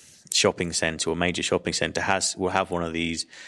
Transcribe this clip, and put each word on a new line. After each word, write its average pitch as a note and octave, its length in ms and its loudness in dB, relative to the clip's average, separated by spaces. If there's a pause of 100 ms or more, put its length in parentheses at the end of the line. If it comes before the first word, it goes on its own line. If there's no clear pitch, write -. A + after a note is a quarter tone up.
(320)
shopping F2+ 400 2
centre D#2+ 380 -2
or E2 40 0
major F2 280 0
shopping F2+ 300 0
centre - 280 -2
has, - 360 0
will F#2 140 0
have F#2+ 220 0
one F2 100 0
of E2 100 -4
these, E2 340 -2 (220)